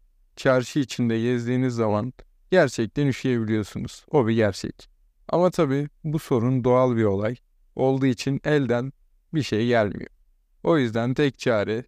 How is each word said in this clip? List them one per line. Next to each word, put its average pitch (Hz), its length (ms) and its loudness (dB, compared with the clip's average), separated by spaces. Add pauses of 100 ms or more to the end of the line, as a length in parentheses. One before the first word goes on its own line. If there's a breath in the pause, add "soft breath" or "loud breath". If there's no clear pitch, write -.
(360)
çarşı 127 440 0
içinde 120 400 -2
gezdiğiniz 123 540 -2
zaman 110 400 0 (380)
gerçekten 143 560 2
üşüyebiliyorsunuz. 113 1040 -2
O 131 160 2
bir 113 60 2
gerçek. - 560 -2 (400)
Ama 175 200 2
tabii 147 400 0 (140)
bu 156 160 -2
sorun 127 440 0
doğal 127 320 2
bir 113 80 2
olay 104 320 -2 (400)
olduğu 135 300 2
için 135 380 -2
elden 131 500 0 (400)
bir 151 100 0
şey 110 240 0
gelmiyor. 113 420 0 (540)
O 165 140 4
yüzden 120 360 0
tek 143 260 0
çare 110 480 -2